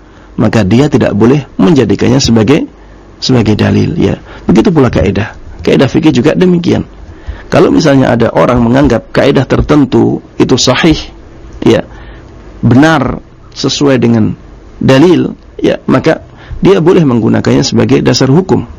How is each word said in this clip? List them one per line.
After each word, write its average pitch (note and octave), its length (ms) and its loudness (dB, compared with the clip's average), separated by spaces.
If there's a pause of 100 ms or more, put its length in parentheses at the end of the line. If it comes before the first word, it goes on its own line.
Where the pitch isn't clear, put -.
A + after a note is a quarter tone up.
(360)
maka A2 320 0
dia C3 240 2
tidak G#2+ 240 2
boleh B2 400 2
menjadikannya B2 640 2
sebagai, B2+ 480 0 (560)
sebagai A2 320 0
dalil, G#2 400 0
ya. - 240 -2 (240)
Begitu G#3 260 2
pula C#3+ 220 2
kaidah. G2 480 -4 (200)
Kaidah - 320 0
fikih D#3 240 0
juga C3 200 0
demikian. F3 520 0 (640)
Kalau D#3 240 2
misalnya C#3 400 2
ada A#2 180 0
orang B2 300 0
menganggap A#2+ 480 0
kaidah B2+ 340 0
tertentu A#2+ 760 0 (160)
itu - 180 0
sahih, B2+ 400 0 (720)
ya, A2+ 160 2 (800)
benar B2 580 2 (380)
sesuai C#3 400 -2
dengan A#2 400 0 (400)
dalil, E3 560 2 (240)
ya, - 320 -4
maka C#3 320 -2 (400)
dia F#3+ 180 4
boleh F3 240 2
menggunakannya A#2 640 0
sebagai A2+ 400 0
dasar C3 240 0
hukum. F3+ 340 0 (160)